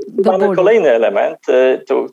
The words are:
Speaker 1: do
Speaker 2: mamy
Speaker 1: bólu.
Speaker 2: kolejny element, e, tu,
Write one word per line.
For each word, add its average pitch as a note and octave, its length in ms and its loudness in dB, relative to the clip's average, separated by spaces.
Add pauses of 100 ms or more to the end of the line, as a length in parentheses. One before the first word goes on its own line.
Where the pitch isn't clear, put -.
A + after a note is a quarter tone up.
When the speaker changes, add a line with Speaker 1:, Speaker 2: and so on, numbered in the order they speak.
Speaker 1:
do F#3+ 240 -2
Speaker 2:
mamy G3 120 0
Speaker 1:
bólu. F#3+ 120 -2
Speaker 2:
kolejny F#3 340 2
element, A2+ 480 -2 (100)
e, C3 300 2
tu, B2 340 -4